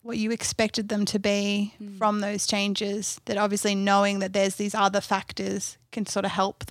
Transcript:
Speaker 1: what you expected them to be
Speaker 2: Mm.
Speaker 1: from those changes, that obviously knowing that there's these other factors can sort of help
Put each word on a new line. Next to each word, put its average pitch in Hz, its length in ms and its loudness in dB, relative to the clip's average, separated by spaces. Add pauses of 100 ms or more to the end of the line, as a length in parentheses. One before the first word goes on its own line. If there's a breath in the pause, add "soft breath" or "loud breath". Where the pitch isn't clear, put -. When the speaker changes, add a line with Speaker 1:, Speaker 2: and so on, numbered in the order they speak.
Speaker 1:
what 233 160 -6
you 214 140 0
expected 220 580 -2
them 208 160 2
to 202 140 0
be 202 600 0
Speaker 2:
Mm. 202 160 -14
Speaker 1:
from 208 220 2
those 202 260 -2
changes, 202 800 -2
that 208 120 -2
obviously 202 380 2
knowing 202 440 4
that 190 140 -4
there's 196 220 2
these 208 200 -4
other 202 260 4
factors 196 760 -4 (140)
can 214 140 -4
sort 196 200 -2
of 190 60 0
help 190 400 0